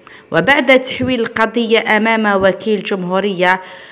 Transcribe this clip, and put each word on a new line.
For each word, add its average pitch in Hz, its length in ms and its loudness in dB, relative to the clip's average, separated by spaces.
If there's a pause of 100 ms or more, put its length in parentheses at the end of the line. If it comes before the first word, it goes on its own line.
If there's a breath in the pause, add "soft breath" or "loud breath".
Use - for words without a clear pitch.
(320 loud breath)
وبعد 262 500 2
تحويل 254 380 -4
القضية 220 800 0
أمام 214 460 2
وكيل 190 400 0
جمهورية، 185 800 -2 (300 loud breath)